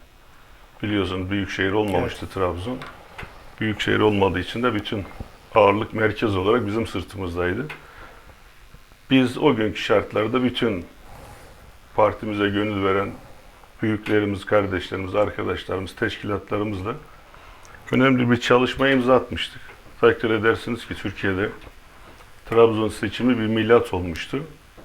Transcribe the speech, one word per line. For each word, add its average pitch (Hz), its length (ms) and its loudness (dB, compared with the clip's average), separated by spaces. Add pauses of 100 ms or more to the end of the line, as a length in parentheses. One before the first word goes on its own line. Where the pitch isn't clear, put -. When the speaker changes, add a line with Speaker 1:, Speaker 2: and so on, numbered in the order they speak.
(840)
Speaker 1:
Biliyorsunuz 92 480 -2
büyükşehir 95 400 -2
olmamıştı 98 540 0
Speaker 2:
Evet. - 80 -12
Speaker 1:
Trabzon. 95 440 -4 (840)
Büyükşehir 104 400 0
olmadığı 98 400 2
için 113 240 -6
de 123 100 0
bütün 104 320 -6 (500)
ağırlık 104 380 4
merkez 107 440 0
olarak 104 300 2
bizim 107 200 -4
sırtımızdaydı. 92 800 -4 (1400)
Biz 131 260 4
o 139 180 4
günkü 107 260 -2
şartlarda 110 640 0
bütün 113 420 -2 (1120)
partimize 104 540 0
gönül 101 340 -2
veren 98 260 0 (720)
büyüklerimiz, 104 640 0
kardeşlerimiz, 95 720 -2
arkadaşlarımız, 98 800 -4
teşkilatlarımızla 104 1000 -4 (960)
önemli 123 400 4
bir 117 60 4
çalışma 127 520 2
imza 131 260 4
atmıştık. - 460 -2 (400)
Takdir 117 280 4
edersiniz 110 580 0
ki - 80 -8
Türkiye'de 98 540 -2 (1000)
Trabzon 110 400 6
seçimi 117 500 -2
bir 107 80 0
milat 110 460 4
olmuştu. 85 500 -6 (420)